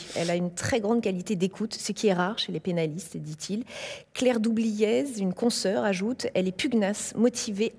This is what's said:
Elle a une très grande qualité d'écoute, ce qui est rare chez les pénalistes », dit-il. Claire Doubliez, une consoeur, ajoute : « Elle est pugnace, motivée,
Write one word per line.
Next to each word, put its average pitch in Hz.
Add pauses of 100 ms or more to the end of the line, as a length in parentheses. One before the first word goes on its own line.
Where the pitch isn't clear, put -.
(160)
Elle 170
a 175
une 175
très -
grande 226
qualité 196
d'écoute, 190
ce -
qui 214
est 190
rare 180
chez -
les 160
pénalistes », 165
dit-il. 156 (500)
Claire 247
Doubliez, 226
une 185
consoeur, 226
ajoute : « 202
Elle 185
est 185
pugnace, 208
motivée, 220